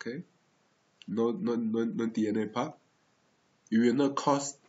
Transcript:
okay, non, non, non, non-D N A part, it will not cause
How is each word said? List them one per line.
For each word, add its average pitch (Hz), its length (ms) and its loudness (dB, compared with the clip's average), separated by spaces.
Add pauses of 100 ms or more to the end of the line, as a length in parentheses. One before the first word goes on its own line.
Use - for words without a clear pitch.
okay, 135 220 -8 (840)
non, 113 380 0
non, 117 260 -2
non, 113 260 -2
non-D 113 300 0
N 104 120 -2
A 107 80 0
part, 131 280 -4 (960)
it 110 80 4
will 120 160 6
not 139 200 2
cause 139 420 0 (120)